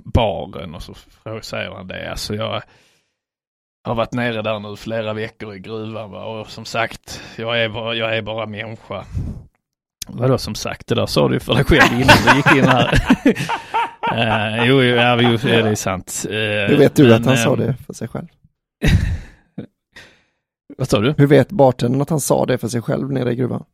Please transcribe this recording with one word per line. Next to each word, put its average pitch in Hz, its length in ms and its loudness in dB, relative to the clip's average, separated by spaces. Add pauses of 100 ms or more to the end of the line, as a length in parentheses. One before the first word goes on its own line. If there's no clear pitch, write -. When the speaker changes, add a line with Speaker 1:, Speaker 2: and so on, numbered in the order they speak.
Speaker 1:
baren 95 720 -4
och 92 80 -14
så 101 120 -18
frå-, - 460 -16
säger 101 300 -10
han 92 160 -14
det. 87 240 -10
"Alltså, 90 240 -8
jag 107 280 -6 (1200)
har 120 100 -4
varit 113 180 -2
nere 120 300 -2
där 110 160 -2
nu 104 180 -12
flera 110 360 -6
veckor 107 420 -10
i 95 40 -16
gruvan, 110 520 -10
va? 95 140 -14
Och 110 260 -10
som 113 140 -16
sagt, - 580 -6 (140)
jag 117 260 -2
är 110 60 0
bara, 113 260 -6
jag 113 220 -2
är 110 60 -2
bara 110 240 -6
människa." 107 580 -12 (1040)
Vadå 127 300 0
som 107 160 -8
sagt? - 320 -10
Det 117 80 -2
där 107 120 0
sa 143 220 2
du 127 120 0
för - 140 -2
dig 135 100 2
själv 160 360 4
innan - 160 6 (100)
du 277 100 6
gick 156 280 4
in - 60 -
här. 120 280 4 (260)
<laughs> 240 100 4 (840)
Eh, 110 520 0
jo, 135 140 6
jo, 123 140 4
ja, 120 240 4
jo, 117 160 4
det 117 180 0
är 110 200 2
sant. - 540 -6
Eh, - 60 -4
Speaker 2:
Hur 107 420 2
vet 143 200 6
du 151 60 8
Speaker 1:
men, 117 100 10
Speaker 2:
att 113 140 4
han 135 100 4
sa 117 160 2
Speaker 1:
eh, 120 60 2
Speaker 2:
det 113 160 -2 (120)
för - 60 -14
sig - 160 -10
själv? - 180 -10 (580)
Speaker 1:
<laughs> - 280 4 (1700)
Vad 131 100 -4
sa 110 120 2
du? 135 180 2
Speaker 2:
Hur 143 80 6
vet 139 260 6
bartendern 127 500 2
att 143 80 -4
han 156 100 0
sa 135 260 2
det 127 120 -2
för 113 100 -6
sig 117 140 -4
själv 139 300 -4
nere 123 200 -2
i - 20 -2
gruvan? 120 400 -4